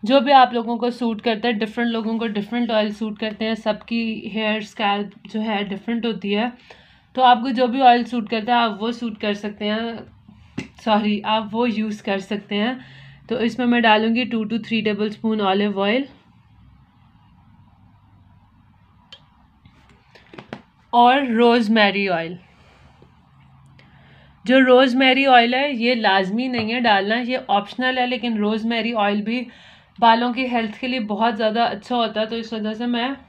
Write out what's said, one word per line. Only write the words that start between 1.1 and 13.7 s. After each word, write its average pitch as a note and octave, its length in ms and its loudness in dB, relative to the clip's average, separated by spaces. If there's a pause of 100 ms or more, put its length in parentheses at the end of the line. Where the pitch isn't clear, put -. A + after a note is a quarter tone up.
करता A3+ 260 -2
है। A#3+ 80 0
डिफरेंट A3+ 340 -4
लोगों A3+ 280 -4
को A#3 120 -4
डिफरेंट G#3 420 -4
ऑयल G#3+ 220 0
सूट G#3+ 260 -8
करते A3 260 -6
हैं, A3 120 -2
सबकी A3 720 -6
हेयर G#3+ 340 -4
स्कैल्प G3+ 480 -4 (160)
जो A3 140 -8
है G#3+ 240 -4
डिफरेंट A3 400 -6
होती G3+ 280 -4
है, A#3 180 -2 (640)
तो B3+ 80 0
आपको B3 280 4
जो B3 160 0
भी B3+ 140 -2
ऑयल B3 240 6
सूट A#3+ 240 -6
करता A3+ 260 -2
है A#3+ 60 2
आप G#3+ 200 -2
वो A3+ 120 -4
सूट A#3 260 -8
कर G#3 160 -2
सकते G#3 300 -8
हैं, A3+ 400 -6 (800)
सॉरी, G#3 360 2
आप G#3+ 320 -2
वो A#3 140 0
यूज़ G#3+ 360 -4
कर G3 180 -2
सकते G#3 340 -8
हैं। A#3+ 240 -2 (500)
तो A3+ 120 -4
इसमें A#3+ 260 -2
मैं A#3+ 140 2